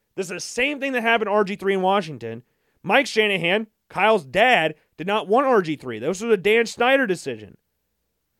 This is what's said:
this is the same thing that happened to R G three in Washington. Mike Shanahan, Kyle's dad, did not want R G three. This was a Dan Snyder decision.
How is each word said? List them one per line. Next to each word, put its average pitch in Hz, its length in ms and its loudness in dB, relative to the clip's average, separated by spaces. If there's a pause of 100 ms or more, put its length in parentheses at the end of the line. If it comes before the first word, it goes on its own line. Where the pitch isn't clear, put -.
(160)
this 190 120 -6
is 170 40 -12
the 175 80 -10
same 277 400 -4
thing 269 140 -4
that 240 80 -2
happened 226 260 0
to 196 60 -2
R 214 100 4
G 196 140 -6
three 190 160 -2
in 190 80 -2
Washington. 156 600 -2 (400)
Mike 247 220 2
Shanahan, 202 600 0 (220)
Kyle's 202 360 2
dad, 165 500 2 (220)
did 160 100 -10
not 202 200 -2
want 240 180 2
R 247 160 4
G 156 140 -4
three. 123 240 -8
This 170 220 -4
was 233 120 0
a 208 40 6
Dan 214 280 2
Snyder 262 400 2
decision. 123 520 -6 (840)